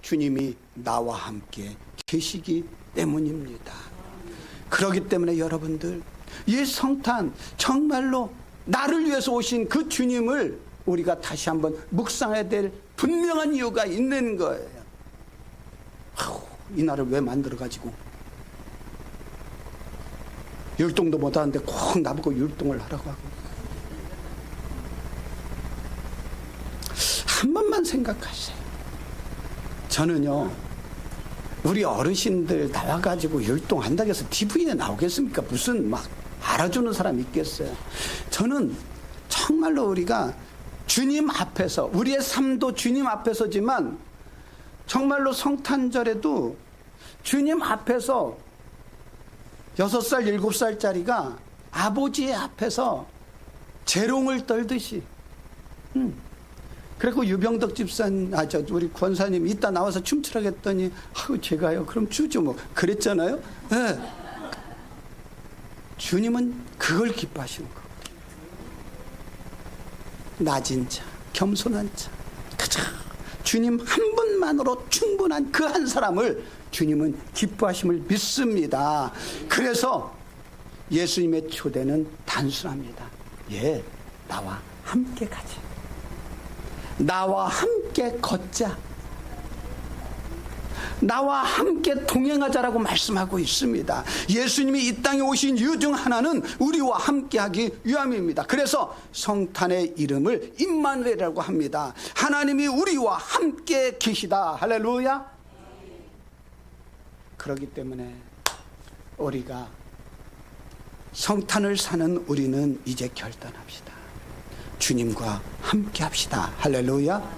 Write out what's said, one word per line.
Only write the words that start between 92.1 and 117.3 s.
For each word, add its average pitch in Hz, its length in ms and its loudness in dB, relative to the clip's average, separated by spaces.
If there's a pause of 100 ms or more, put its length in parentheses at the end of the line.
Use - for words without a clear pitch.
말씀하고 190 600 2
있습니다. - 640 2 (240)
예수님이 262 580 4
이 240 160 0
땅에 277 200 4
오신 269 340 4
이유 285 220 4
중 285 160 4
하나는 254 480 4 (160)
우리와 269 400 4
함께하기 226 840 2
위함입니다. 226 580 2
그래서 269 520 2 (180)
성탄의 180 840 2
이름을 147 640 2
임마누엘이라고 254 800 2
합니다. 151 540 0 (200)
하나님이 285 520 4
우리와 269 500 4
함께 269 800 2
계시다. 196 580 2
할렐루야. 247 680 2 (2250)
그렇기 139 300 -6
때문에 127 460 -8 (1000)
우리가 127 520 -4 (1500)
성탄을 202 640 2
사는 170 500 2
우리는 139 560 2
이제 127 300 -4
결단합시다. - 760 -12 (880)
주님과 113 600 0 (220)
함께합시다. 156 960 0
할렐루야. 139 640 2 (160)